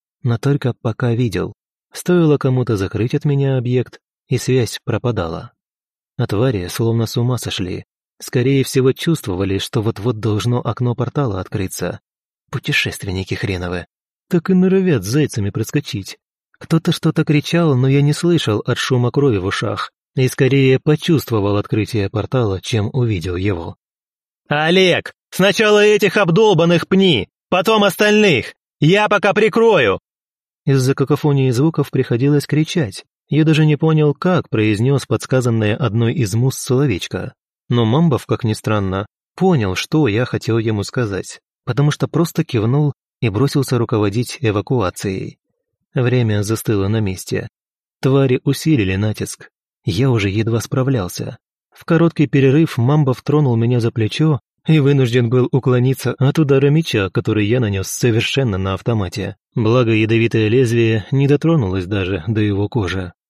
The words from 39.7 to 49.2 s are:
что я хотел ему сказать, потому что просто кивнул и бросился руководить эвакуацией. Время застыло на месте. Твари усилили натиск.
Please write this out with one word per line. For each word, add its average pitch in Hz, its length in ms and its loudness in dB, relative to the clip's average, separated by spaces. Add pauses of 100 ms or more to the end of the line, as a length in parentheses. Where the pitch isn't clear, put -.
что 156 320 0
я 107 180 0
хотел 113 340 -2
ему 110 260 -2
сказать, 104 560 -6 (240)
потому 143 260 0
что 147 160 -2
просто 170 380 -2
кивнул 131 480 0 (280)
и 120 100 -2
бросился 131 480 0
руководить 107 600 -2
эвакуацией. 104 1000 -2 (560)
Время 120 480 2
застыло 101 460 -2
на 110 120 0
месте. 98 480 -6 (520)
Твари 135 440 2
усилили 127 520 0
натиск. 107 540 -4 (340)